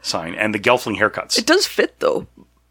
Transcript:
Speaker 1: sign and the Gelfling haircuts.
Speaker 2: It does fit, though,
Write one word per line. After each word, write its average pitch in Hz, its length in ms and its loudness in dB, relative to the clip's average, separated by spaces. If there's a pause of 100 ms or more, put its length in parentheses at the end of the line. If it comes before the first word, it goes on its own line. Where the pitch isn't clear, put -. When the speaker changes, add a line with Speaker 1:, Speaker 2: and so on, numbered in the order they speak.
Speaker 1:
sign 85 320 -6
and 107 200 0
the 107 40 -2
Gelfling 120 400 2
haircuts. 104 400 0
Speaker 2:
It 226 80 -2
does 370 200 4
fit, - 340 -2
though, - 260 0 (440)